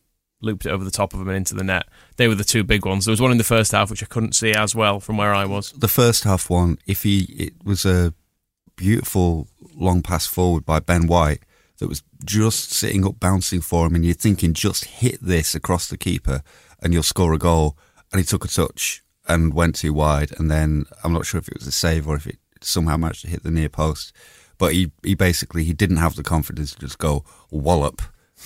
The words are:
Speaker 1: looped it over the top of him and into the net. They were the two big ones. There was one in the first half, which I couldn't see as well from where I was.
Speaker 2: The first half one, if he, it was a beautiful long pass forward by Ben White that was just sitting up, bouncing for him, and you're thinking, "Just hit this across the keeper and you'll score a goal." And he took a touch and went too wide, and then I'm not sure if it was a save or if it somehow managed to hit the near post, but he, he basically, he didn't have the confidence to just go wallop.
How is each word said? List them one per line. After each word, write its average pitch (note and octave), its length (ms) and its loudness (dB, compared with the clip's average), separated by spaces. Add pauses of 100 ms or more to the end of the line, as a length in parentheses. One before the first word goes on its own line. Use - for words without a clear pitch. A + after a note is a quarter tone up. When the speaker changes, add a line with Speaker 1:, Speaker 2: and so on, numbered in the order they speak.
(420)
Speaker 1:
looped G#2+ 240 -4
it - 40 -4
over G2 160 -4
the F#2+ 60 -6
top G2+ 220 -2
of F#2+ 60 -8
him F#2 80 -6
and F#2+ 80 -2
into F#2+ 180 -4
the G2 120 -6
net. F#2 200 -2 (300)
They A#2+ 140 4
were A2 60 2
the G2+ 100 -4
two A2 180 0
big G2+ 220 0
ones. F#2+ 180 0
There A2 80 0
was G#2+ 80 2
one B2+ 140 4
in A#2+ 40 4
the A2+ 60 2
first A2+ 300 2
half, G#2 160 2
which G#2+ 120 -8
I F#2+ 40 -8
couldn't A2+ 300 -4
see A2 180 0
as G#2+ 200 0
well G#2 280 0
from A2 160 -4
where G#2 160 2
I G2 100 0
was. G2+ 300 -6
Speaker 2:
The A2 160 0
first A#2+ 340 4
half G2 260 0
one, F2 380 2
if G2 160 -2
he, G2+ 200 2 (140)
it - 160 -6 (120)
was G2 200 0
a F2+ 280 4 (640)
beautiful F#2 720 0 (260)
long F2+ 260 2
pass E2+ 240 -2
forward F2+ 400 0
by D#2+ 140 0
Ben E2 280 0
White E2 340 2 (380)
that - 100 -6
was - 120 -8 (220)
just G#2+ 480 0
sitting G2 340 0
up, - 140 -4
bouncing F2+ 400 0
for E2 280 0
him, D#2+ 80 2
and E2 100 2
you're E2+ 80 4
thinking, F2+ 400 2
"Just - 320 -2
hit - 360 -4
this E2+ 320 0
across E2+ 360 -4
the - 80 -10
keeper C#2 460 -4 (380)
and E2+ 120 2
you'll E2 100 2
score F2 300 2
a D#2 40 2
goal." D#2+ 400 2 (360)
And F#2+ 80 2
he E2 40 -2
took - 200 -2
a - 20 -6
touch - 560 -4 (240)
and E2 260 2
went E2 220 2
too D#2 180 -2
wide, D2 460 2
and D#2+ 100 0
then D2+ 360 2 (180)
I'm E2 80 -2
not E2 140 -2
sure F2 140 -6
if - 100 -10
it - 100 -12
was A#1+ 80 -12
a C2+ 60 -8
save D#2+ 340 0
or D2+ 80 0
if D2 100 -6
it D#2+ 120 -10 (240)
somehow E2 360 0
managed E2 240 -2
to D#2 80 -12
hit D2+ 140 -8
the D#2+ 80 -4
near D#2+ 180 0
post, D#2 420 -4 (460)
but E2 160 2
he, F2 180 0 (100)
he G2 140 0
basically, F2 480 0
he E2 80 0
didn't E2+ 260 2
have D#2+ 180 0
the D2 80 -10
confidence D2+ 500 -4
to - 60 -20
just C#2 180 -14
go D2 260 -2 (280)
wallop. D2+ 500 0 (440)